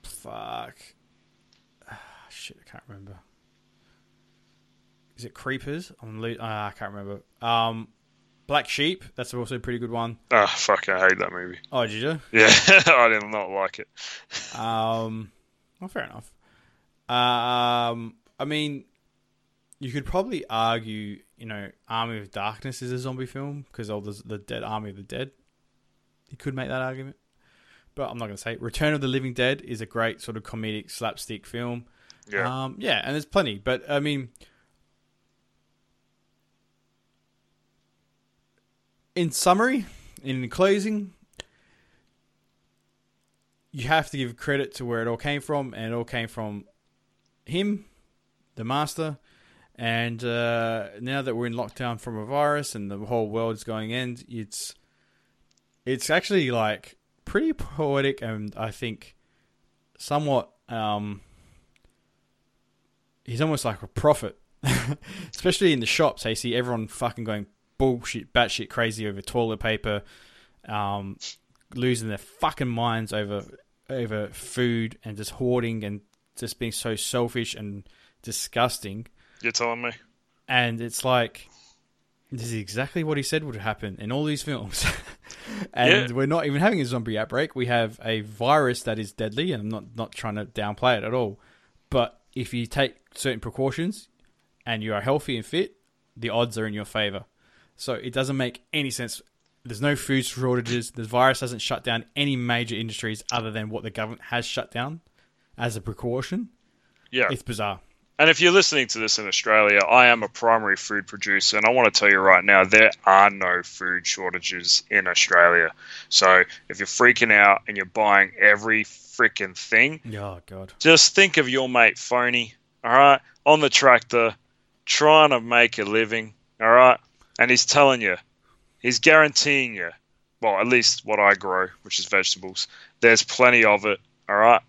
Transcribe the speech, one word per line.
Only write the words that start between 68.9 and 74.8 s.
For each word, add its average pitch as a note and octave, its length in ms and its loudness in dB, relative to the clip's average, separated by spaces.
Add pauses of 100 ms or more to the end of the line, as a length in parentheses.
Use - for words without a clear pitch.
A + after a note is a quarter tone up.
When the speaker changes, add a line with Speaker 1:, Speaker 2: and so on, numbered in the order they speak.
Speaker 1:
over G2+ 160 -8
toilet A2+ 380 -4
paper, G#2+ 420 -4 (640)
um, G2+ 500 -6 (560)
losing A#2+ 340 -2
their G2+ 100 -8
fucking - 500 -6
minds A2+ 440 -4
over, G#2 320 -6 (440)
over A2 400 -6
food, A#2 760 -6